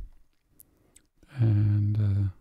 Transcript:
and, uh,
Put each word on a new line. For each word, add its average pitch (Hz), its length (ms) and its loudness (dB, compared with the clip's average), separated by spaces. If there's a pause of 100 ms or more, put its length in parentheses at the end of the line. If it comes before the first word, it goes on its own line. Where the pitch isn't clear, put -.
(1400)
and, 104 640 2
uh, 98 320 0 (100)